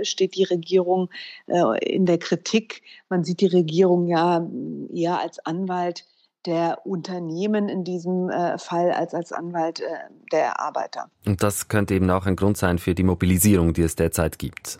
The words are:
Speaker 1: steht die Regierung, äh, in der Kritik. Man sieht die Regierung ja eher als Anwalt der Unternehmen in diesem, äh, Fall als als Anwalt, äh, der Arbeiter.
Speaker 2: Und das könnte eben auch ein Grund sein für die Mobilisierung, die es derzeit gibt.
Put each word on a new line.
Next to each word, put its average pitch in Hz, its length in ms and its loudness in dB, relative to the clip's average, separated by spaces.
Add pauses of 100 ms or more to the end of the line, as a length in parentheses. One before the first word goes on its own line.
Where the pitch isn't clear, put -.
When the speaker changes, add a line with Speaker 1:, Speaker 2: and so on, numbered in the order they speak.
Speaker 1:
steht - 320 -2
die 185 100 2
Regierung, 180 640 0 (380)
äh, 151 380 2
in 185 200 2
der 170 120 4
Kritik. - 640 -4 (280)
Man 180 160 0
sieht 175 160 -4
die 196 60 6
Regierung 175 600 4
ja 170 400 2 (460)
eher 170 260 -2
als - 260 -8
Anwalt 180 600 -4 (400)
der 165 400 -2
Unternehmen 185 840 -2
in 185 160 -4
diesem, 180 460 -2
äh, 170 280 -2
Fall 175 360 0
als 165 200 -4
als 165 200 -6
Anwalt, 165 480 -6
äh, - 20 -8 (480)
der 143 300 0
Arbeiter. - 480 -6 (160)
Speaker 2:
Und 98 180 0
das - 240 0
könnte 101 260 0
eben 92 160 4
auch 92 160 2
ein 95 120 0
Grund 101 180 2
sein 90 220 2
für 85 180 0
die 92 80 0
Mobilisierung, 90 720 4
die 85 80 0
es 82 160 0
derzeit 82 420 0
gibt. - 400 -10